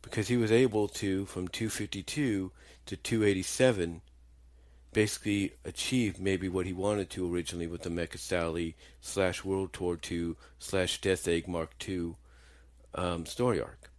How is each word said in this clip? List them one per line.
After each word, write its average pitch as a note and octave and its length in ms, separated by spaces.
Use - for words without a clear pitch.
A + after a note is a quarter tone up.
Because - 260
he B2 80
was A2 160
able A2 380
to, G2 360
from F#2 220
two A2 220
fifty-two G2+ 800
to F#2+ 120
two A2+ 260
eighty-seven, F#2+ 800
basically G#2 640
achieve G#2+ 560
maybe F#2+ 300
what F2+ 160
he F#2 80
wanted G2 380
to F2+ 200
originally E2+ 360
with E2 160
the F2+ 60
Mecha E2+ 280
Sally E2 580
slash F#2 460
World F#2+ 260
Tour F2 240
Two E2+ 400
slash F#2 400
Death F#2 280
Egg E2+ 200
Mark E2+ 320
Two, F2 380
um, E2+ 320
story A#2 360
arc. - 380